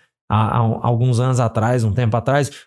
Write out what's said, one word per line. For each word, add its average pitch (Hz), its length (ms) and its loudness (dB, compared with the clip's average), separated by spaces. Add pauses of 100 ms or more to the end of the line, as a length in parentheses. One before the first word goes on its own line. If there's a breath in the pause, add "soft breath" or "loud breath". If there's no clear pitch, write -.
(300 soft breath)
há, 107 260 2
há - 20 2 (280)
alguns 120 340 2
anos 127 200 0
atrás, 117 440 0
um 107 80 0
tempo 117 240 0
atrás. 131 500 -2